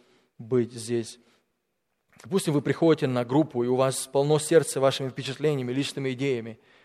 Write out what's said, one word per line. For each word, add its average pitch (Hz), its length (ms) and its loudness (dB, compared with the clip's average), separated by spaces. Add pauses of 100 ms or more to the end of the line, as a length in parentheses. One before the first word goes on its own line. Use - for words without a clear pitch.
(380)
быть 120 360 -2
здесь. 113 460 -6 (1040)
Допустим, 165 300 -2
вы 147 80 2
приходите 151 460 2
на 123 160 0
группу, 127 400 0
и 120 40 -4
у 127 80 2
вас 131 320 0
полно 147 320 2
сердца 147 400 2
вашими 135 300 0
впечатлениями, 135 640 -4
личными 135 400 -4
идеями. 120 480 -4 (260)